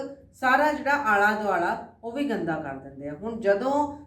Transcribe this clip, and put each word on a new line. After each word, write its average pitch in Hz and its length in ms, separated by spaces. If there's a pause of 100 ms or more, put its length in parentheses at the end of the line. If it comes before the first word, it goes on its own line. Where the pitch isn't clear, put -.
(340)
ਸਾਰਾ 269 380
ਜਿਹੜਾ 277 200
ਆਲਾ 214 500
ਦੁਆਲਾ 190 460 (160)
ਉਹ 233 80
ਵੀ 285 180
ਗੰਦਾ 170 260
ਕਰ 143 200
ਦਿੰਦੇ 139 340
ਆ। 147 40
ਹੁਣ 208 280
ਜਦੋਂ 262 640